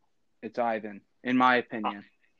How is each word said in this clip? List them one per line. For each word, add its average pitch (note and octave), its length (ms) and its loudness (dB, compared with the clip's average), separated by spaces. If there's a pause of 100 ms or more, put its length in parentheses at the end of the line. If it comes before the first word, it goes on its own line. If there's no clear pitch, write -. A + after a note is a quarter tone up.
(420)
it's A2 160 -10
Ivan, A2 420 -4 (240)
in B2+ 120 0
my B2+ 200 6
opinion. G#2+ 480 -4 (360)